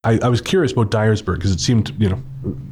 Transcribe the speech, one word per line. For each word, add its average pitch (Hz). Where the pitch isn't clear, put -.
I, 113
I 123
was 120
curious 185
about 110
Dyersburg 107
'cause 98
it 90
seemed, 113
you 104
know, -